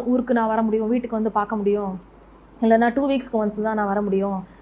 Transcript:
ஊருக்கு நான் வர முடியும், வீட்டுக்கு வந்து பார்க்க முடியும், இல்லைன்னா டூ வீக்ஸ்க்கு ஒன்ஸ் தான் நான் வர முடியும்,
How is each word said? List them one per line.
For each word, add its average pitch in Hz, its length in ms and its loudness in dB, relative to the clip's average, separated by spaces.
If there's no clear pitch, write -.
ஊருக்கு 254 280 0
நான் 226 180 0
வர 220 100 0
முடியும், 220 280 0
வீட்டுக்கு 240 300 -2
வந்து 220 120 -2
பார்க்க 208 240 -2
முடியும், 202 380 0
இல்லைன்னா 226 320 6
டூ 277 140 0
வீக்ஸ்க்கு 254 320 -2
ஒன்ஸ் 214 220 -2
தான் 220 180 -2
நான் 202 140 0
வர 208 80 0
முடியும், 196 360 0